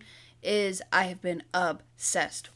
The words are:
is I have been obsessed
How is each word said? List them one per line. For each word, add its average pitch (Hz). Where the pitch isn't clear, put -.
is 196
I 185
have 185
been 175
obsessed -